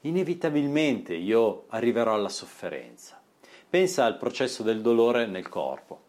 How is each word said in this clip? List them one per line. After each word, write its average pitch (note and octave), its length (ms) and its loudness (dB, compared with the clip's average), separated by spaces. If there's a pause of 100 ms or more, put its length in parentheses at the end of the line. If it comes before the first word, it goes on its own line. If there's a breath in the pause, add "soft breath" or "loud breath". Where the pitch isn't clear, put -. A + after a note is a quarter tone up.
inevitabilmente D3+ 1120 0
io G2+ 540 2
arriverò A2+ 460 0
alla G#2 160 -2
sofferenza. - 920 -14 (480 loud breath)
Pensa F3+ 360 2
al A2+ 120 0
processo B2+ 460 -4
del A2 180 0
dolore A#2 440 4
nel F#2 240 -8
corpo. C2+ 600 -8